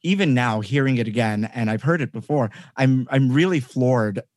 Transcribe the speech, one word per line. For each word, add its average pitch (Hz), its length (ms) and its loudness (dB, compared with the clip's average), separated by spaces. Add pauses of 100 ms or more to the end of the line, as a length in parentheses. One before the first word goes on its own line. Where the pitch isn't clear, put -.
even 185 320 0
now 117 260 0
hearing 131 360 0
it 117 100 -2
again, 110 460 -2
and 113 160 -2
I've 110 120 -2
heard 160 200 0
it 117 100 -6
before, 117 400 -4 (260)
I'm, 131 320 2
I'm 135 220 2
really 165 280 2
floored. 123 600 0 (160)